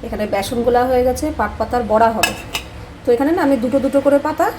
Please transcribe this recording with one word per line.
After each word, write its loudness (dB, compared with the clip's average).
এখানে -4
বেসন -4
গোলা 4
হয়ে 2
গেছে, -2
পাট -2
পাতার -2
বড়া 6
হবে। 0
তো -4
এখানে 2
না 0
আমি 4
দুটো 0
দুটো 2
করে 4
পাতা 0